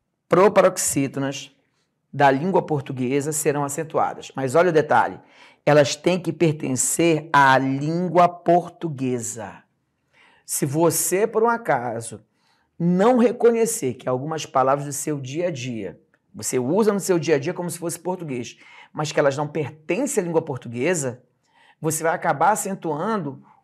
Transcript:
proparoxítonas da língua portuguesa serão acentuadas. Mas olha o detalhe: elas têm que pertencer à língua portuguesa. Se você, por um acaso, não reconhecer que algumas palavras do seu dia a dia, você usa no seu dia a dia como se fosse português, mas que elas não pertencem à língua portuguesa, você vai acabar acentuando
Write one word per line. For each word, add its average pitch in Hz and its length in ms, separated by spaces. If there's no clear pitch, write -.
proparoxítonas 160 1200
da 139 180
língua 147 340
portuguesa 139 680
serão 147 320
acentuadas. 143 720
Mas 135 180
olha 175 160
o - 20
detalhe: 117 480
elas 147 300
têm 175 240
que 165 120
pertencer 151 1000
à 135 260
língua 156 680
portuguesa. 127 1400
Se - 180
você, 170 600
por - 160
um 233 60
acaso, 120 760
não 185 400
reconhecer 226 760
que - 140
algumas 147 380
palavras 139 400
do 143 60
seu 147 280
dia 147 280
a - 20
dia, 120 500
você 107 260
usa 190 340
no 202 80
seu 175 180
dia 151 160
a 139 40
dia 139 140
como 175 160
se - 100
fosse 160 200
português, 160 600
mas 151 200
que - 60
elas 139 180
não 147 120
pertencem 175 760
à - 20
língua 170 180
portuguesa, 127 800
você 156 220
vai 165 120
acabar 175 380
acentuando 185 920